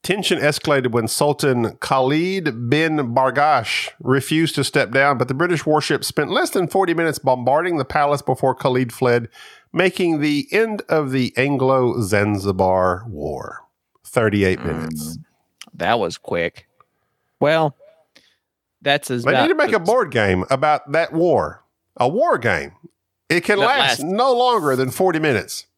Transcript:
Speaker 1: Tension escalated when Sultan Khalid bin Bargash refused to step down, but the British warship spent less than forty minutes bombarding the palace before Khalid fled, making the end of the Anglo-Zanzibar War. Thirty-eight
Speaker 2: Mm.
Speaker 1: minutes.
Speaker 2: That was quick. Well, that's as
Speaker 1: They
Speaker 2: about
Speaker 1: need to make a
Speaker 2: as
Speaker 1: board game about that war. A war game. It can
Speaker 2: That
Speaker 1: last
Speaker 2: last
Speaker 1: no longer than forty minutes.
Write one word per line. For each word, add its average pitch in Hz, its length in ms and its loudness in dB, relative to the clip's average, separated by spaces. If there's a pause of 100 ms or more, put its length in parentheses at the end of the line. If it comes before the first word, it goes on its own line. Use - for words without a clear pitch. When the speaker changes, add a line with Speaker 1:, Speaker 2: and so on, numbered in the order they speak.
Speaker 1:
Tension 190 340 -2
escalated 139 540 0
when 113 160 0
Sultan 135 680 0
Khalid 139 920 -2
bin 156 280 2 (180)
Bargash 131 760 0 (120)
refused 151 540 2
to 143 100 0
step 117 260 0
down, 135 260 2
but 120 120 -2
the 131 40 -4
British 170 320 -2
warship 151 380 0
spent - 260 -4
less 285 200 0
than 180 180 -2
forty 190 260 0
minutes 160 260 -2
bombarding 139 580 0
the 135 80 -2
palace 143 360 0
before 131 320 0
Khalid 127 380 0
fled, 120 380 0 (420)
making 175 480 0
the 147 320 0
end 214 380 -2
of 151 220 0
the 131 260 0
Anglo-Zanzibar 101 1700 0
War. 73 540 -10 (440)
Thirty-eight 101 540 2
Speaker 2:
Mm. - 60 -12
Speaker 1:
minutes. 80 520 -8 (560)
Speaker 2:
That 110 260 0
was 87 180 -4
quick. - 500 -6 (720)
Well, 151 360 2 (1040)
that's 143 280 -2
as 120 140 -4
Speaker 1:
They 147 80 0
Speaker 2:
about 269 120 2
Speaker 1:
need 311 60 2
to 349 60 2
make 285 160 0
a 214 100 2
Speaker 2:
as 165 60 -2
Speaker 1:
board 220 240 2
game 120 380 2
about 143 420 0
that 156 220 -2
war. 135 500 0 (320)
A 123 140 2
war 269 280 0
game. 165 360 -2 (560)
It 170 160 0
can 208 140 2
Speaker 2:
That 190 60 2
Speaker 1:
last 240 360 2
Speaker 2:
last - 20 -6
Speaker 1:
no 226 300 2
longer 226 420 2
than 127 160 -2
forty 180 280 0
minutes. 135 460 -2 (120)